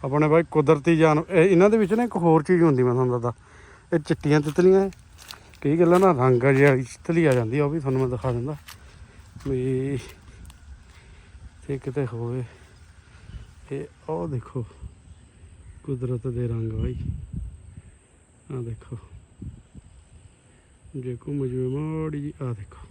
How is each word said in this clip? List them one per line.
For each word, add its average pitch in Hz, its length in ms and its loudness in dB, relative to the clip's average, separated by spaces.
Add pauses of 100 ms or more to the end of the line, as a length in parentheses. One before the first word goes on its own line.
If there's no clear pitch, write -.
ਆਪਣੇ 147 240 2
ਬਾਈ 160 240 4
ਕੁਦਰਤੀ 151 460 4
ਜਾਨ-, 156 320 4
ਇਹ, 175 140 4
ਇਹਨਾਂ 190 260 6
ਦੇ 220 80 2
ਵਿੱਚ 202 160 2
ਨਾ 226 100 2
ਇੱਕ 233 120 -4
ਹੋਰ 165 280 4
ਚੀਜ਼ 170 200 2
ਹੁੰਦੀ, 135 200 4
ਮੈਂ 123 100 2
ਤੁਹਾਨੂੰ 127 200 0
ਦੱਸਦਾ, 120 200 -4 (600)
ਇਹ 170 60 2
ਚਿੱਟੀਆਂ 151 420 0
ਤਿਤਲੀਆਂ 180 400 4
ਹੈ। 196 80 -2 (720)
ਕਈ 151 180 0
ਗੱਲਾਂ 175 200 6
ਨਾ 190 200 6
ਰੰਗ 123 240 4
ਆ 139 100 4
ਜਿਹਾ 135 220 6
ਤਿਤਲੀ 165 500 -2
ਆ 139 80 4
ਜਾਂਦੀ 120 260 0
ਆ, 147 60 0
ਉਹ 143 40 -2
ਵੀ 160 100 -4
ਤੁਹਾਨੂੰ 131 220 -2
ਮੈਂ 131 80 -2
ਦਿਖਾ 127 220 -4
ਦਿੰਦਾ 123 240 -6 (920)
ਵੀ 131 120 -2 (2000)
ਇਹ 139 100 -6
ਕਿਤੇ 135 260 -6
ਹੋਵੇ। 117 380 -8 (1300)
ਇਹ - 380 -14
ਉਹ 165 180 -6
ਦੇਖੋ 131 360 -8 (1200)
ਕੁਦਰਤ 127 440 -6
ਦੇ 120 200 -4
ਰੰਗ 113 240 -4
ਬਾਈ, 113 240 -4 (1600)
ਆਹ 131 120 -8
ਦੇਖੋ, 117 340 -12 (2000)
ਜੇ 127 300 -10
ਘੁੰਮ 143 220 -6
ਜੂਏ 127 280 -4
ਮਾੜੀ 156 460 -6
ਜੀ, 147 200 -10
ਆਹ 123 120 -6
ਦੇਖੋ - 380 -16